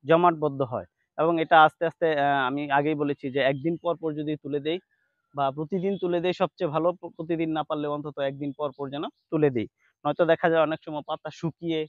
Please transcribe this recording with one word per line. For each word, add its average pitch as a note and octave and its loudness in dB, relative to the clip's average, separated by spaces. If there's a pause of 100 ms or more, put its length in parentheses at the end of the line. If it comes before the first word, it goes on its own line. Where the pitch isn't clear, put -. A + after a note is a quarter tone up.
জমাটবদ্ধ D3+ 2
হয় A2+ -4 (320)
এবং E3 2
এটা D#3+ 4
আস্তে D#3 4
আস্তে, E3 -2 (100)
আহ, C#3 2
আমি C#3+ -4
আগেই D3 2
বলেছি C#3+ -4
যে C#3 -2
একদিন C#3 0
পর E3+ -4
পর D#3+ -6
যদি D3+ -4
তুলে C#3+ -6
দেই D#3 -4 (560)
বা C#3 0
প্রতিদিন F3 -4
তুলে F3 0
দেই F3+ 0
সবচেয়ে E3+ -2
ভালো, D#3+ 0
প-, F3 -12
প্রতিদিন E3 -4
না D#3 -2
পারলে D3+ -4
অন্তত D3 -6
একদিন C#3 -4
পর D3 -6
পর C#3 -8
যেন C#3+ -8 (260)
তুলে D3+ 4
দেই। A#2+ -2 (380)
নয়তো D3 2
দেখা E3 4
যায় E3 4
অনেক D#3 -2
সময় D3+ -8
পাতা D#3 -8
শুকিয়ে D#3+ -6